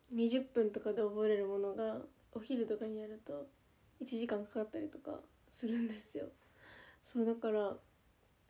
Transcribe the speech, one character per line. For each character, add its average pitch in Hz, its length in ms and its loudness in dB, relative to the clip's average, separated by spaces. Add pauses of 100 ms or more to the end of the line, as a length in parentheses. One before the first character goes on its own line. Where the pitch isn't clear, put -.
(100)
二 233 200 4
十 262 100 4
分 233 300 2
と 214 100 -4
か 208 140 0
で 220 80 2
覚 214 240 2
え - 40 6
れ 214 80 6
る 196 80 2
も 196 120 0
の 196 160 0
が、 220 260 -2 (320)
お 226 80 -6
昼 233 260 0
と 214 120 0
か 220 80 -4
に 220 120 -4
や 214 80 -6
る 214 180 -12
と、 285 220 -8 (540)
一 240 180 -4
時 233 80 0
間 208 200 0
か - 80 -12
か 214 80 0
っ 214 80 -4
た - 100 -6
り - 80 -4
と - 100 -14
か - 220 -8 (320)
す - 160 -4
る 233 100 2
ん 233 80 2
で 214 140 -6
す - 160 -12
よ。 285 160 -6 (720)
そ - 160 0
う、 226 60 6
だ 226 80 4
か 226 160 0
ら、 208 260 2 (720)